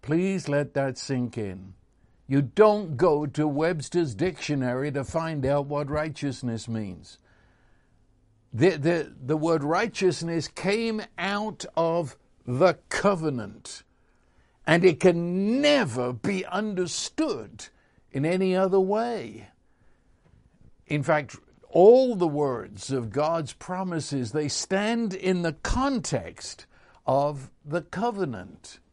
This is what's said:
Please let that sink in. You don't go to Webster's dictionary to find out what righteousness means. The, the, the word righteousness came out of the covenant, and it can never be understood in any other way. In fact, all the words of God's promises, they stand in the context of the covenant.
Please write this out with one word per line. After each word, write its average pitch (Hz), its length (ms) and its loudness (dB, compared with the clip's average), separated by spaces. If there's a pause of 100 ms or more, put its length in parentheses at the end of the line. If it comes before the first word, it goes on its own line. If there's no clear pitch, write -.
Please 180 460 0
let 143 260 0
that 135 240 -2
sink 123 400 -4
in. 95 360 -8 (540)
You 139 140 2
don't 202 560 4
go 151 300 4
to 151 200 0
Webster's 156 680 0
dictionary 139 760 -2
to 135 120 -4
find 160 420 -4
out 143 220 2
what 143 220 -4
righteousness 139 760 -4
means. 98 520 -8 (1300)
The, 175 240 4
the, 160 360 0 (100)
the 147 140 0
word 160 260 2
righteousness 165 840 0
came 220 540 -2 (160)
out 208 480 -4 (100)
of 165 400 0 (320)
the 139 300 4 (120)
covenant, 147 920 -2 (840)
and 170 200 4
it 165 140 6
can 185 640 2
never 139 520 2
be 185 320 -4
understood 180 1200 -4 (440)
in 139 140 -2
any 185 300 2
other 190 240 4
way. 190 680 -2 (1400)
In 147 160 -2
fact, 151 320 0 (340)
all 233 460 8
the 175 120 2
words 135 600 -4
of 123 200 -2
God's 151 420 -2
promises, 170 800 -6
they 151 160 -2
stand 214 680 -2
in 185 280 0
the 165 120 -2
context - 1120 -4 (400)
of 139 460 0 (140)
the 160 160 -4
covenant. 180 1000 -6 (140)